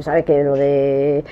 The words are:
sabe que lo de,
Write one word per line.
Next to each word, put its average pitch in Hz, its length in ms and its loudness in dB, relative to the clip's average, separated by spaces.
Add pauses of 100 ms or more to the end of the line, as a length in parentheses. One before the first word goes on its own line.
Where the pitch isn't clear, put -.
sabe 156 220 -2
que 143 180 2
lo 143 120 0
de, 139 760 0